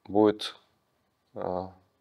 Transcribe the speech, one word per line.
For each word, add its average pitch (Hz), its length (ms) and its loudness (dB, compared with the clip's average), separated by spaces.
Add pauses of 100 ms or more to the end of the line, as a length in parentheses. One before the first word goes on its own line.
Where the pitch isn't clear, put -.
будет, 104 520 2 (800)
э, 92 320 -6 (340)